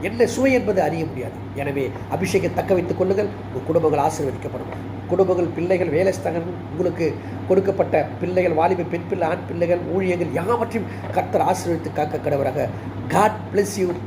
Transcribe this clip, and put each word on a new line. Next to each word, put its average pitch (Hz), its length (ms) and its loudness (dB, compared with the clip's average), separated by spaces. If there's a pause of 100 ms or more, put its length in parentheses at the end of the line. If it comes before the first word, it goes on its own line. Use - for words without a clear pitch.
என்ன 220 240 4
சுவை 262 200 4
என்பதை 202 300 4
அறிய 160 280 0
முடியாது. 120 260 -8 (240)
எனவே 139 240 -2 (320)
அபிஷேகம் 180 420 2
தக்க - 180 -2
வைத்துக் 170 240 0
கொள்ளுங்கள், 196 300 2 (160)
உங்கள் - 220 -6
குடும்பங்கள் 156 360 4
ஆசீர்வதிக்கப்படும். 135 680 -4 (400)
குடும்பங்கள், 180 460 4
பிள்ளைகள், 175 400 2
வேலை 147 220 4
ஸ்தலங்கள், 170 420 -4 (100)
உங்களுக்கு 170 380 0 (400)
கொடுக்கப்பட்ட 185 560 2 (160)
பிள்ளைகள், 175 400 2
வாலிப 175 320 2
பெண் 170 180 -6
பிள்ளை, 180 180 0
ஆண் 180 200 -2
பிள்ளைகள், 170 340 0 (120)
ஊழியர்கள் 175 440 0
யாவற்றையும் 220 500 0 (280)
கர்த்தர் 175 340 2
ஆசீர்வதித்து 170 480 -2
காக்க 151 260 -2
கடவராக. 139 440 0 (400)
God 208 260 4 (180)
bless 202 300 2
you. 175 80 2 (160)